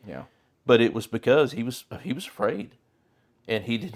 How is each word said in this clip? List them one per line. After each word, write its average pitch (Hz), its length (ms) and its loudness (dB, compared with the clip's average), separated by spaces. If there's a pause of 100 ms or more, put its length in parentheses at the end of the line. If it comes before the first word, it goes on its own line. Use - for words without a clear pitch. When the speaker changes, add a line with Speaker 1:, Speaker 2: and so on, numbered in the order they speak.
Speaker 1:
Yeah. 71 160 -12 (420)
Speaker 2:
But 120 160 8
it 117 120 4
was 110 140 -6
because 131 460 2
he 117 100 -6
was, 120 220 -10 (180)
he 190 100 -6
was 160 140 -10
afraid. - 480 -4 (720)
And 110 160 -2
he 117 140 -2
did 180 180 -12